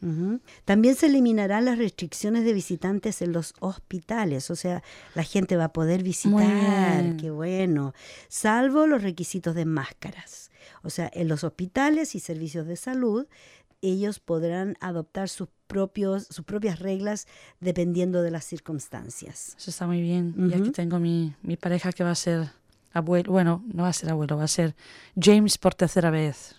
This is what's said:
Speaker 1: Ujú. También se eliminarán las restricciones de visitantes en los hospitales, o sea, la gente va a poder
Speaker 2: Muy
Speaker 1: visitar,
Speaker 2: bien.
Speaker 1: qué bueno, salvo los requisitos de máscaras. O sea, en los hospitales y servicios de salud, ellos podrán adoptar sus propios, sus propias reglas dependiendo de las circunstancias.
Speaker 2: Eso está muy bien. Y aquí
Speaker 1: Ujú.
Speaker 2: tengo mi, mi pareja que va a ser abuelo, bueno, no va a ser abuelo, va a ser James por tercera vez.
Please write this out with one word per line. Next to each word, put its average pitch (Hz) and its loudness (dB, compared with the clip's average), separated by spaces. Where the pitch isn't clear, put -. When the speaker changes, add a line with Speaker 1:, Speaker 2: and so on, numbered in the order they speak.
Speaker 1:
Ujú. 180 -4
También 220 6
se 320 4
eliminarán 226 4
las 240 0
restricciones 220 -2
de 233 4
visitantes 190 -2
en 175 -2
los 165 -4
hospitales, 185 -4
o 175 -4
sea, 180 -4
la 165 -2
gente 190 0
va 165 4
a 156 -2
poder 165 0
Speaker 2:
Muy 185 -4
Speaker 1:
visitar, 196 4
Speaker 2:
bien. 170 0
Speaker 1:
qué 156 -6
bueno, 160 0
salvo 262 2
los 269 4
requisitos 175 -4
de 170 -2
máscaras. - -6
O 160 -10
sea, 170 -4
en 170 -2
los 156 -2
hospitales 269 -2
y 185 -8
servicios 160 -8
de 170 -8
salud, 254 -2
ellos 196 -2
podrán 170 -2
adoptar 180 -6
sus - -10
propios, 196 -2
sus - -14
propias 208 -4
reglas 196 -4
dependiendo 175 0
de 170 0
las 165 -6
circunstancias. - -12
Speaker 2:
Eso - -12
está 175 -6
muy 175 0
bien. 170 0
Y 180 4
aquí 180 2
Speaker 1:
Ujú. 240 0
Speaker 2:
tengo 175 -2
mi, 170 0
mi 170 -4
pareja 180 -2
que 180 -2
va 175 0
a - 0
ser 165 -2
abuelo, 175 0
bueno, 180 4
no 175 -2
va 180 0
a - -2
ser - -4
abuelo, 151 -2
va 151 0
a 151 -2
ser 160 0
James 208 8
por - 2
tercera 170 2
vez. 156 -2